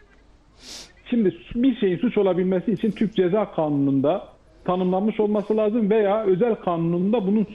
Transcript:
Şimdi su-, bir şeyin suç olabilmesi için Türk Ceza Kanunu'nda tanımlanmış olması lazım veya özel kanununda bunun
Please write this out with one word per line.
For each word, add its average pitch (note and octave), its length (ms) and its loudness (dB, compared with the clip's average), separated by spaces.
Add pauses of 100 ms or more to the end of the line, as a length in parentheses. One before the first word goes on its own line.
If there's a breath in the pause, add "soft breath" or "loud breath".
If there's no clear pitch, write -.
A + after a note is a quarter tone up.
(1120 loud breath)
Şimdi A3 200 2
su-, - 320 -6
bir C4 140 2
şeyin F#3 220 0
suç G#3+ 200 0
olabilmesi F#3 540 0
için G#3+ 180 -2
Türk - 240 -2
Ceza F#3 380 0
Kanunu'nda C#3+ 760 0 (360)
tanımlanmış F#3 560 0
olması G#3 360 0
lazım G#3+ 340 0
veya G#3+ 340 2
özel A#3+ 300 2
kanununda F3+ 720 -2
bunun G3+ 280 0